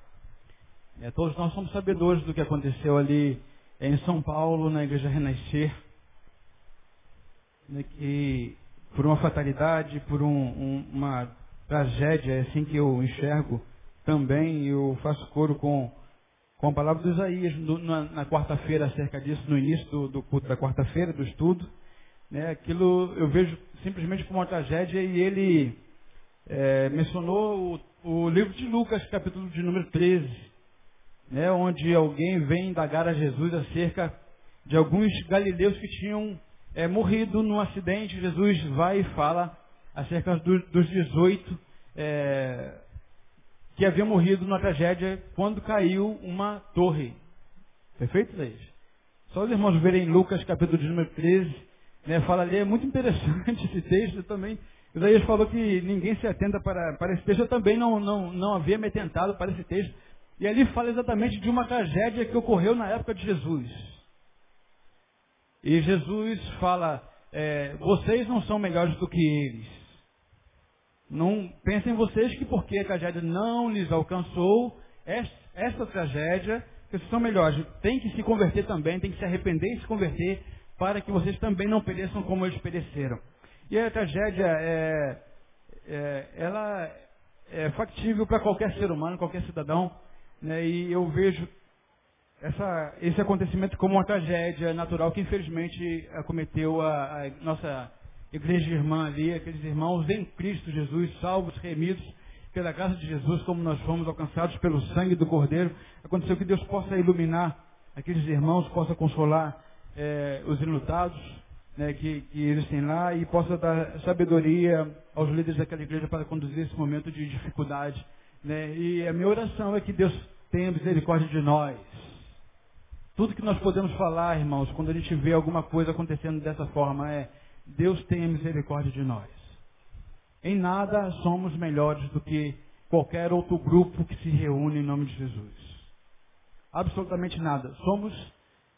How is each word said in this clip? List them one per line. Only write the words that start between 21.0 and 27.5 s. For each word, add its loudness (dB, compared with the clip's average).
do -6
estudo, 0
né, -4
aquilo 2
eu 4
vejo 4
simplesmente -4
como -2
uma 2
tragédia -2
e 0
ele, 4
é, 2
mencionou -2